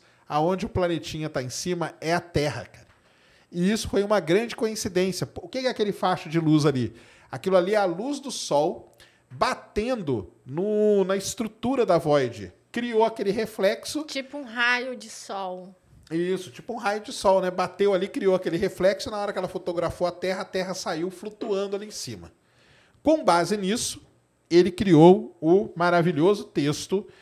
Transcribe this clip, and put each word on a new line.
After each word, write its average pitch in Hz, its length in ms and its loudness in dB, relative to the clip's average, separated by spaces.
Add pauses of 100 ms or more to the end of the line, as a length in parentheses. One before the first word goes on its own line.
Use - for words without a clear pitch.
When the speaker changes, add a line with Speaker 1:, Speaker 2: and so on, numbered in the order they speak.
(300)
Speaker 1:
aonde 180 380 0
o - 20 -8
planetinha 160 600 -4
tá 151 120 -4
em 127 80 -6
cima 170 500 -6
é 160 140 -2
a 175 80 0
Terra, 143 440 -2
cara. - 180 -20 (680)
E 180 200 0
isso 214 160 -2
foi 196 160 0
uma 208 160 2
grande 196 360 0
coincidência. 190 800 -2
O - 120 -14
que 262 120 -6
é 254 100 0
aquele 214 220 -2
facho 185 360 -2
de 156 120 0
luz 151 260 4
ali? 127 300 0 (340)
Aquilo 185 280 0
ali 190 180 2
é - 20 4
a 202 80 2
luz 214 340 -4
do 254 120 -12
Sol - 580 -2 (400)
batendo 202 1040 -4 (140)
no, 208 580 2
na 190 120 0
estrutura 233 680 -2
da 180 120 4
Voyager. 135 560 0 (180)
Criou 233 320 0
aquele 220 280 -2
reflexo. 233 720 -2
Speaker 2:
Tipo 269 320 -10
um 294 60 -10
raio 247 520 -2
de 220 140 -16
sol. 185 640 -10 (360)
Speaker 1:
Isso, 180 400 -2
tipo - 220 -12
um 233 40 -8
raio 208 240 -2
de 247 100 -14
sol, 190 300 4
né? 185 80 0
Bateu 185 440 0
ali, 190 140 0
criou 190 280 2
aquele 180 220 -2
reflexo. 190 520 0
Na 208 100 -6
hora 202 140 -4
que 202 60 -6
ela 185 80 -4
fotografou 175 580 -4
a 170 60 0
Terra, 185 300 -4
a 190 40 -6
Terra 185 300 -4
saiu 180 340 -4
flutuando 202 640 -6
ali 208 120 -8
em 208 40 -16
cima. 90 400 -12 (720)
Com 302 220 4
base 175 340 4
nisso, 202 440 -4 (480)
ele 175 220 6
criou 185 720 6
o 190 340 4
maravilhoso 175 680 2
texto 151 640 -2 (140)